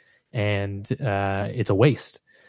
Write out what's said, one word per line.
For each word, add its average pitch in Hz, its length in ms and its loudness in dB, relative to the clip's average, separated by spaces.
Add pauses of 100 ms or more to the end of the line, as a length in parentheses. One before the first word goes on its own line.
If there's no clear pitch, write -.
(320)
and, 101 580 -2 (100)
uh, 98 540 0
it's 113 160 -2
a 101 40 4
waste. 117 460 2 (280)